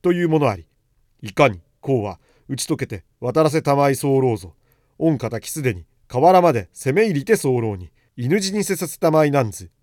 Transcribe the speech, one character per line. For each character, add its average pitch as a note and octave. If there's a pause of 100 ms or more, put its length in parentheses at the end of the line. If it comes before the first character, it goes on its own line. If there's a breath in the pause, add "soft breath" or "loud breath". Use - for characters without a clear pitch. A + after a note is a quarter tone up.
と F3+
い F3
う E3
も D#3
の C#3
あ G2+
り。 E2+ (560)
い G2+
か C#3+
に、 F#2 (200)
こ C3+
う G2+
は、 G2 (280)
打 C3+
ち -
解 D#3
け -
て、 G2 (160)
渡 C3
ら D#3
せ D3+
た C#3+
ま C#3+
い C3+
候 C3
ぞ。 F2 (420)
御 D#3
敵 A2+
す D#3+
で B2
に、 E2+ (220)
河 C3
原 F#3
ま E3+
で G#2
攻 C3+
め G#3+
入 F#3+
り C#3
て A3
候 A#2+
に、 F2+ (240)
犬 C#3
死 F#3+
に G#3
せ F#3+
さ F3
せ -
た E3
ま D#3
い D3
な C#3
ん G#2+
ず、 F2+ (140)